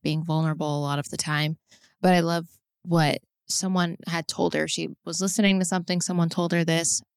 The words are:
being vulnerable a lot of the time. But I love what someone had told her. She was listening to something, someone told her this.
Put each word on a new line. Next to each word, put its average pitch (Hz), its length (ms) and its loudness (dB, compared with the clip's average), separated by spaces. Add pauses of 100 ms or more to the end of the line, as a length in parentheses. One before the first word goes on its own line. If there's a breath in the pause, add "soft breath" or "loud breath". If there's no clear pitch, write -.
being 151 220 -2
vulnerable 156 540 -2
a 147 40 -2
lot 143 160 -2
of 143 120 -6
the - 60 -8
time. 151 400 -2 (440 soft breath)
But 185 140 6
I 175 60 6
love 170 260 0 (360)
what 165 380 2 (280)
someone 180 480 -2 (100)
had 165 220 -4
told 170 260 -2
her. 151 120 0
She 165 220 -4 (160)
was 170 160 -6
listening 196 380 2
to 185 60 0
something, 180 360 -2
someone 170 300 0
told 170 220 -2
her 170 120 2
this. 165 380 0 (140)